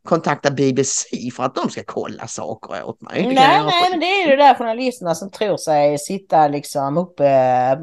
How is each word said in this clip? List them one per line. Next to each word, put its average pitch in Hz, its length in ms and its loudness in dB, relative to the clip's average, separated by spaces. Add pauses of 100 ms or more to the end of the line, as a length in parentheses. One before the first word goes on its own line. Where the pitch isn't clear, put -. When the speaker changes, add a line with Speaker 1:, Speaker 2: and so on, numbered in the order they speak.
Speaker 1:
kontakta 156 440 0
B 135 240 0
B 135 80 2
C - 240 -6 (280)
för 127 80 -8
att 131 120 -4
de 330 140 -4
ska - 160 -12
kolla - 420 -10
saker - 560 -10
åt - 180 -12
mig. - 160 -18
Det 170 60 0
kan 247 100 -2
Speaker 2:
Nej, 269 240 6
Speaker 1:
jag - 80 0
Speaker 2:
nej, - 60 -2 (100)
Speaker 1:
själv. 370 100 2
Speaker 2:
men 359 80 -2
det 311 60 -2
är 392 240 0
ju 269 60 6
det 285 80 4
där 269 120 8
journalisterna 233 600 -4
som 196 160 -12
tror 202 260 -2
sig 147 420 2
sitta 175 480 0
liksom 143 500 -4
uppe 170 320 0 (540)